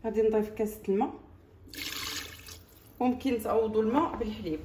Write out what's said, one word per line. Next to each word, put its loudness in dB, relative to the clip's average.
غادي 2
نضيف 4
كاس -2
الماء، 2
ممكن 2
تعوضوا 2
الماء 2
بالحليب. -4